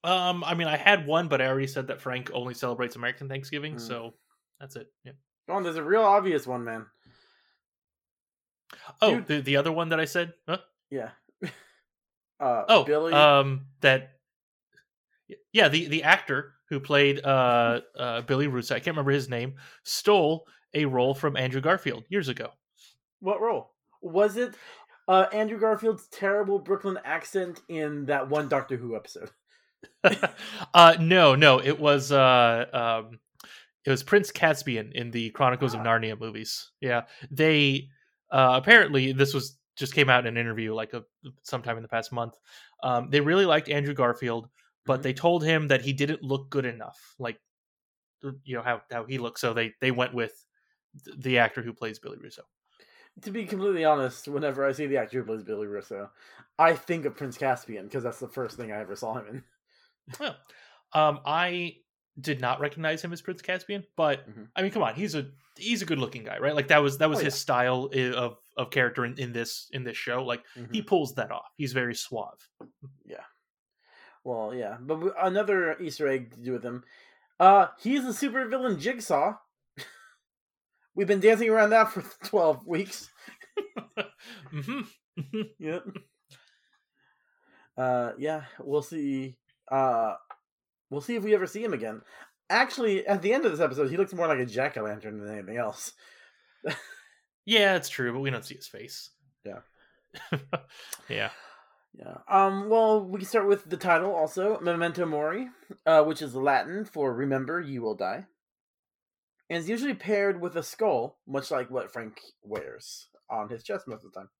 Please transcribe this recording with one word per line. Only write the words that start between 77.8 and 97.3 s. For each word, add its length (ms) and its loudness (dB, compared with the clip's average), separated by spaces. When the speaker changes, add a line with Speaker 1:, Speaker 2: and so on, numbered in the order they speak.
Speaker 2:
the 60 -6
supervillain 520 -4
Jigsaw. 540 -2
<laughs> 1160 -20
We've 120 -2
been 120 2
dancing 300 4
around 220 4
that 200 4
for 120 -8
<laughs> 100 -20
twelve 420 2
weeks. 440 -8
<laughs> 420 -12
Speaker 1:
Mm-hmm. 280 -10
Mm-hmm. 220 -8
Speaker 2:
Yep. 240 -8
Uh, 400 -2
yeah, 260 -6
we'll 220 -2
see. 560 -6
Uh, 440 0
we'll 120 -8
see 140 -6
if 80 -4
we 120 2
ever 120 -2
see 160 -10
him 100 -4
again. 280 -8
Actually, 580 0
at 140 0
the 120 0
end 120 0
of 60 2
this 100 -6
episode, 280 0
he 80 -4
looks 160 -2
more 140 -2
like 120 0
a 60 -2
jack-o'-lantern 720 -6
than 140 -12
anything 240 -10
else. 360 -8
<laughs> 100 -6